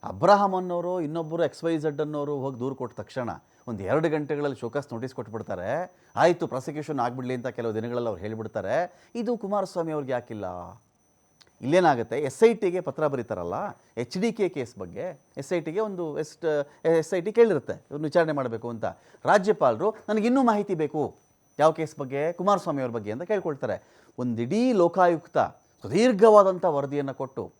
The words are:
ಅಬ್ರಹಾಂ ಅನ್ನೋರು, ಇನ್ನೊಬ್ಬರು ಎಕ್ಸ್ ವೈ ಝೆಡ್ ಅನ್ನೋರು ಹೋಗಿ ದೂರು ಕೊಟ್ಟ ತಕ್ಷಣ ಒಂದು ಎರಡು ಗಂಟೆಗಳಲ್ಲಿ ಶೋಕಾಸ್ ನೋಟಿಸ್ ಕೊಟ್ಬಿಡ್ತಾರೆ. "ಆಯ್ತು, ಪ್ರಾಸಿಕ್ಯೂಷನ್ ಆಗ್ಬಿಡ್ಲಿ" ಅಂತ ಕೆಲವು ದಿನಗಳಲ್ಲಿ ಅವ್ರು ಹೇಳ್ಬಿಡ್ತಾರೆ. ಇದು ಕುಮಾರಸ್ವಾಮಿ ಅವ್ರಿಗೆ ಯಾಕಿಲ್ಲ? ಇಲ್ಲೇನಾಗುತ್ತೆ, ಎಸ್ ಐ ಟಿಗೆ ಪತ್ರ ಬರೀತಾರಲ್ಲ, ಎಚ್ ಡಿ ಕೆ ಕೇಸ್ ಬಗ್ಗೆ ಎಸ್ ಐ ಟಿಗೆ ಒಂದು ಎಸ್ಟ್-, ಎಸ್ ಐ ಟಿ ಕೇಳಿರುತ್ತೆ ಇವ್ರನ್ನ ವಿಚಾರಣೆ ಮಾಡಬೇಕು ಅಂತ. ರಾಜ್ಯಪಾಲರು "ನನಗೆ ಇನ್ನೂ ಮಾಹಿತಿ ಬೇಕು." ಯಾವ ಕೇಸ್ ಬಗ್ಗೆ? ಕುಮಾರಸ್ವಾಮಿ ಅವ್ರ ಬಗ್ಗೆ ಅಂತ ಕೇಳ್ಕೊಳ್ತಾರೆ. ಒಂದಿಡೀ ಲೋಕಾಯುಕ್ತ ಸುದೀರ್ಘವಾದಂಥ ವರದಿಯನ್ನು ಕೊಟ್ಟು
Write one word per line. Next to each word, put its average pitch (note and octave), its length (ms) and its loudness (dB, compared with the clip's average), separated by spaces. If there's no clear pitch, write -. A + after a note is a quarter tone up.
ಅಬ್ರಹಾಂ F#3+ 520 4
ಅನ್ನೋರು, F3+ 440 -4
ಇನ್ನೊಬ್ಬರು E3 440 -2
ಎಕ್ಸ್ - 200 -4
ವೈ E3 140 0
ಝೆಡ್ D3 220 -2
ಅನ್ನೋರು D3 380 -4
ಹೋಗಿ C3 200 -6
ದೂರು C3 160 -4
ಕೊಟ್ಟ B2+ 220 -10
ತಕ್ಷಣ A2+ 340 -6
ಒಂದು G#2+ 140 -6
ಎರಡು C#3+ 260 2
ಗಂಟೆಗಳಲ್ಲಿ D3 480 -2
ಶೋಕಾಸ್ B2+ 360 -6
ನೋಟಿಸ್ A#2+ 220 -8
ಕೊಟ್ಬಿಡ್ತಾರೆ. G#2+ 800 -8
"ಆಯ್ತು, E3 300 4
ಪ್ರಾಸಿಕ್ಯೂಷನ್ C#3+ 540 -6
ಆಗ್ಬಿಡ್ಲಿ" B2 340 -2
ಅಂತ A#2+ 120 -6
ಕೆಲವು A#2 280 -4
ದಿನಗಳಲ್ಲಿ A#2+ 340 -4
ಅವ್ರು F#2 120 -6
ಹೇಳ್ಬಿಡ್ತಾರೆ. A2 840 -6
ಇದು A#3 220 -2
ಕುಮಾರಸ್ವಾಮಿ F#3+ 560 -4
ಅವ್ರಿಗೆ C#3+ 200 -4
ಯಾಕಿಲ್ಲ? A#2 320 -6
ಇಲ್ಲೇನಾಗುತ್ತೆ, C#3 560 2
ಎಸ್ D3 260 0
ಐ A#3 100 8
ಟಿಗೆ F3+ 260 -2
ಪತ್ರ D#3 260 -4
ಬರೀತಾರಲ್ಲ, G#2+ 480 -4
ಎಚ್ A#2+ 220 -6
ಡಿ A3 140 0
ಕೆ G#3 160 0
ಕೇಸ್ C3+ 300 -8
ಬಗ್ಗೆ G2+ 440 -10
ಎಸ್ C#3+ 180 -6
ಐ E3+ 60 0
ಟಿಗೆ E3 200 -6
ಒಂದು F3 380 -6
ಎಸ್ಟ್-, D3+ 480 -2
ಎಸ್ E3 300 2
ಐ F3+ 60 2
ಟಿ G3 120 -4
ಕೇಳಿರುತ್ತೆ G#3 400 4
ಇವ್ರನ್ನ C#3+ 320 -8
ವಿಚಾರಣೆ D#3+ 280 2
ಮಾಡಬೇಕು A#2+ 360 -4
ಅಂತ. A#2 160 -10
ರಾಜ್ಯಪಾಲರು F3+ 680 4
"ನನಗೆ G#3+ 180 0
ಇನ್ನೂ C4 160 4
ಮಾಹಿತಿ G#3 320 2
ಬೇಕು." D3+ 400 -2
ಯಾವ D#3 140 6
ಕೇಸ್ D#3 260 -6
ಬಗ್ಗೆ? C#3 340 -4
ಕುಮಾರಸ್ವಾಮಿ F3+ 500 0
ಅವ್ರ B2 100 -4
ಬಗ್ಗೆ G#2 200 -4
ಅಂತ B2+ 100 -6
ಕೇಳ್ಕೊಳ್ತಾರೆ. D#3 840 -6
ಒಂದಿಡೀ B2+ 540 0
ಲೋಕಾಯುಕ್ತ F3 680 4
ಸುದೀರ್ಘವಾದಂಥ G3+ 840 6
ವರದಿಯನ್ನು C#3 500 0
ಕೊಟ್ಟು - 460 -10